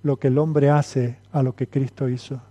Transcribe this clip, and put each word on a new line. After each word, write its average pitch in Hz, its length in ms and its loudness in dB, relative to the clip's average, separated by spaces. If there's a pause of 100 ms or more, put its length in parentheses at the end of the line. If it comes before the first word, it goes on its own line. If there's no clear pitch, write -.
lo 139 140 0
que - 120 0
el 131 100 2
hombre 151 320 2
hace 135 480 0 (120)
a 147 120 0
lo 127 120 -2
que 127 120 -6
Cristo 135 420 -4
hizo. 123 320 -8 (100)